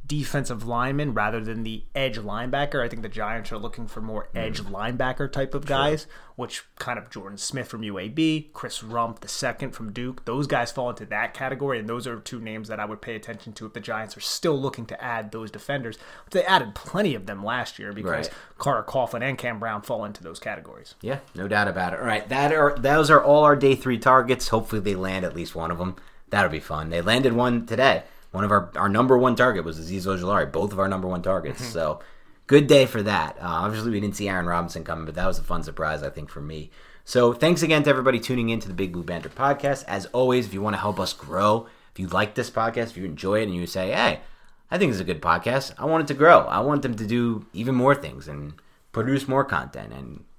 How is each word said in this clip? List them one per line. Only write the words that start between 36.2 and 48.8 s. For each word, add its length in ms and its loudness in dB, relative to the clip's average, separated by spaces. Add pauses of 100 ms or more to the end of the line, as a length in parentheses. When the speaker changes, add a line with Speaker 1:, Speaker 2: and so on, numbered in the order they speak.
Speaker 2:
for 100 -14
me. 300 -10 (360)
So, 280 6
thanks 300 4
again 180 4
to 80 4
everybody 300 4
tuning 300 0
in 100 0
to 80 -8
the 80 -8
Big 180 -2
Blue 80 -6
Banter 280 -6
podcast. 580 0
As 260 -4
always, 320 4
if 80 -10
you 80 -4
wanna 160 0
help 220 -2
us 120 -2
grow, 540 2 (260)
if 80 -18
you 60 -4
like 300 0
this 160 -2
podcast, 400 0
if 60 -16
you 80 -8
enjoy 340 0
it, 80 0
and 80 -4
you 100 -4
say, 280 -2
"Hey, 260 2 (500)
I 80 -2
think 140 4
it's 100 -2
a 20 -4
good 200 -4
podcast. 560 0
I 60 -6
want 180 2
it 60 -4
to 40 -2
grow. 280 10
I 180 0
want 240 2
them 140 -2
to 100 -6
do 460 0
even 200 -2
more 220 6
things 320 -10
and 260 -10 (380)